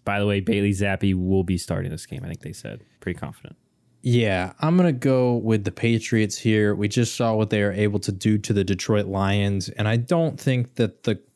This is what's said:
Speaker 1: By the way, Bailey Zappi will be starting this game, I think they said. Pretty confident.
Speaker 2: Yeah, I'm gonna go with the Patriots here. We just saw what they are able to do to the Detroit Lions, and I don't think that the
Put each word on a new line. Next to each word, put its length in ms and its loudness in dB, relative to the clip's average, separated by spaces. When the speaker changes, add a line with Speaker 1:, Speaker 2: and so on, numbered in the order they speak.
Speaker 1:
By 160 -2
the 60 2
way, 140 2
Bailey 320 2
Zappi 400 0
will 320 2
be 140 0
starting 320 -4
this 160 -10
game, 180 -12
I 40 -12
think 120 -12
they 120 -12
said. 300 -14
Pretty 180 -8
confident. 380 -14
Speaker 2:
Yeah, 580 0
I'm 160 2
gonna 160 4
go 420 2
with 300 0
the 80 -4
Patriots 640 0
here. 380 2
We 100 -2
just 300 0
saw 180 0
what 160 0
they 120 2
are 100 0
able 280 0
to 120 -4
do 260 2
to 140 -4
the 100 2
Detroit 440 0
Lions, 640 0
and 180 -2
I 80 2
don't 440 0
think 360 -2
that 260 -2
the 180 -2